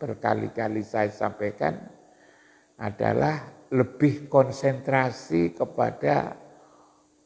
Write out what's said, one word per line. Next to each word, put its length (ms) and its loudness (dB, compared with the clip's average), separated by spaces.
berkali-kali 800 -2
saya 320 0
sampaikan 640 -2
adalah 640 0
lebih 560 2
konsentrasi 1300 2
kepada 800 0